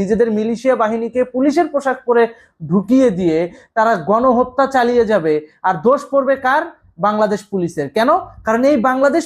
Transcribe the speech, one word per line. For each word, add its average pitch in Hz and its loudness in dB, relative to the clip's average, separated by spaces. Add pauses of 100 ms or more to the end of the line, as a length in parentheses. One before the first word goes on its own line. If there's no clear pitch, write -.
নিজেদের 196 0 (100)
মিলিশিয়া 233 -2
বাহিনীকে 226 -4 (140)
পুলিশের 285 0
পোশাক 269 -2 (100)
পরে 240 4 (480)
ঢুকিয়ে 240 2 (100)
দিয়ে 165 0 (380)
তারা 226 2 (180)
গণহত্যা 247 2 (100)
চালিয়ে 240 2
যাবে, 160 2 (340)
আর 185 0 (120)
দোষ 269 2 (100)
পড়বে 277 0 (120)
কার? 285 0 (440)
বাংলাদেশ 214 0 (120)
পুলিশের। 165 -4
কেন? 233 0 (360)
কারণ 226 0
এই 302 2 (120)
বাংলাদেশ 269 0